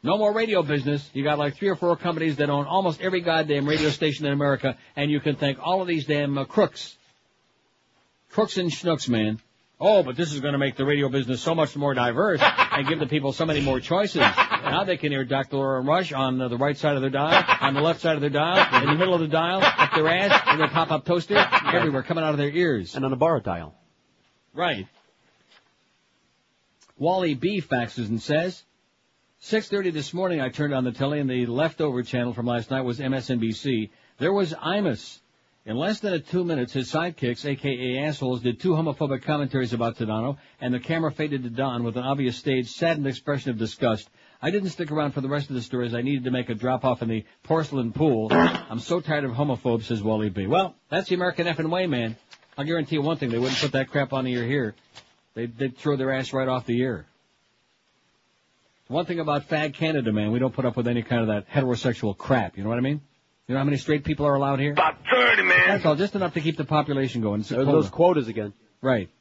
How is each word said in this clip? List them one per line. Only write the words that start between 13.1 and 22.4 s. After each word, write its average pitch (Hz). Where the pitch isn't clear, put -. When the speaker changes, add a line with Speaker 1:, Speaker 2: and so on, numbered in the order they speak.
Speaker 1:
so 165
many 156
more 135
choices. 190
Now 202
they 185
can 147
hear 135
Doctor 135
Laura 135
Rush 151
on, 131
uh, 127
the 120
right 143
side 147
of 135
their 135
dial, 147
on 135
the 139
left 160
side 165
of 147
their 143
dial, 160
in 143
the 147
middle 180
of 170
the 160
dial, 170
up 247
their 156
ass, 196
in 156
their 151
pop-up 160
toaster, 175
everywhere, 156
coming 165
out 156
of 147
their 143